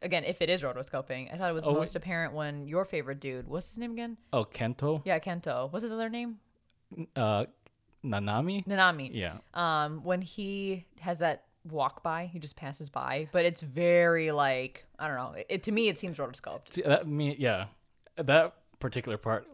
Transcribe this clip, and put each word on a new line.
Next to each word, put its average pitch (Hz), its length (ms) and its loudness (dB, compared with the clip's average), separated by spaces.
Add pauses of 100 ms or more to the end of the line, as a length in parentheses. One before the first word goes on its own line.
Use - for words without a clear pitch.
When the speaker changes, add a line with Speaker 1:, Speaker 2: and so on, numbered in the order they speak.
Speaker 1:
again, 175 220 0
if 175 180 -2
it 165 80 4
is 175 120 2
rotoscoping, 131 720 -6
I - 60 -8
thought 180 120 0
it 165 40 0
was 160 140 -4
Speaker 2:
Oh, 147 60 6
Speaker 1:
most 160 200 2
Speaker 2:
wait. 170 80 -4
Speaker 1:
apparent 165 320 -2
when 147 320 -4
your 170 180 0
favorite 139 360 -4
dude, 127 260 -6
what's 165 220 -6
his - 100 -14
name 233 140 -6
again? 233 240 -8 (160)
Speaker 2:
Oh, 117 120 4
Kento? 139 600 -2
Speaker 1:
Yeah, 170 160 2
Kento. 143 520 -4
What's 202 120 -4
his 226 80 -6
other 226 160 -4
name? 233 300 -6 (600)
Speaker 2:
N-, 160 160 -6
uh, 107 300 2 (600)
Nanami? 123 640 -2
Speaker 1:
Nanami. 180 460 2
Speaker 2:
Yeah. 113 240 -4 (180)
Speaker 1:
Um, 156 480 0
when 180 200 0
he 196 640 -6 (120)
has 170 220 -4
that 165 240 0 (200)
walk 147 380 -2
by, 170 240 -2
he 175 140 -10
just 147 160 -12
passes 143 340 -10
by, 131 400 -4
but 170 140 6
it's 170 180 2
very, 165 720 6
like, 135 520 2 (140)
I 151 80 -4
don't 143 100 -2
know. 123 180 -6 (140)
It, 190 160 -2
to 226 80 -2
me, 220 160 4
it 185 100 0
seems 170 200 -8
rotoscoped. 127 540 -8
Speaker 2:
See, 170 100 -2
that, 160 240 6
me, 147 320 0
yeah. 107 280 2 (500)
That 156 380 6 (260)
particular 120 360 -4
part, 110 380 0